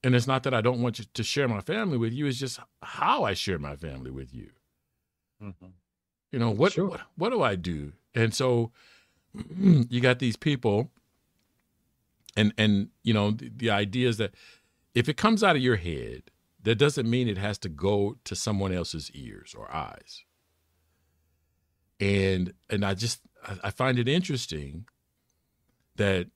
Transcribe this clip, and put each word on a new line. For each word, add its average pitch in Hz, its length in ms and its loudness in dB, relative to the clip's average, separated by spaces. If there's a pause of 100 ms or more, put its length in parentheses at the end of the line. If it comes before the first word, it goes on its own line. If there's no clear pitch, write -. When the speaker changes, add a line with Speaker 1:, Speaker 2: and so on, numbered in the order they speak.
Speaker 1:
And 127 100 6
it's 120 120 4
not 131 180 0
that 131 100 0
I 113 60 2
don't 123 220 2
want 120 180 -2
you 107 120 -12
to 117 120 -4
share 139 240 0
my 107 120 -2
family 185 360 -2
with 113 160 0
you. 143 140 -4
It's 127 120 -2
just 131 220 -8 (200)
how 220 440 -2
I 104 100 0
share 90 240 -4
my 71 160 -8
family 67 360 -12
with 65 220 -12
you. - 180 -16 (920)
Speaker 2:
Mm-hmm. 92 240 -16 (640)
Speaker 1:
You 135 80 -6
know, 117 120 2
what, 127 240 2
Speaker 2:
Sure. 185 160 0
Speaker 1:
what, - 100 -10 (160)
what 202 140 0
do 233 120 0
I 107 140 2
do? 80 360 -6 (220)
And 113 180 2
so 120 380 0 (640)
<clears throat> - 240 -12
you 127 420 6
got 123 200 4
these 120 160 0
people 123 540 0 (1500)
and, 107 220 4
and, 104 320 4 (120)
you 113 120 2
know, 104 180 2
the, 113 160 -6
the 113 220 -2
idea 104 380 0
is 110 100 0
that 104 160 -4 (600)
if 120 140 2
it 151 80 -2
comes 214 260 4
out 185 140 4
of 131 60 0
your 123 140 4
head, 67 480 -8 (380)
that 110 140 2
doesn't 139 320 2
mean 123 180 2
it 101 120 -2
has 101 200 -4
to 98 100 -10
go 98 560 0
to 92 120 -8
someone 98 360 -2
else's 82 400 -6
ears 62 460 -16
or 52 160 -14
eyes. - 500 -10 (1700)
And, 95 540 2 (180)
and 104 140 0
I 98 100 0
just, 110 280 -6 (220)
I, 98 200 -10
I 101 60 -4
find 127 280 0
it 120 80 0
interesting 113 800 -4 (1080)
that 95 400 0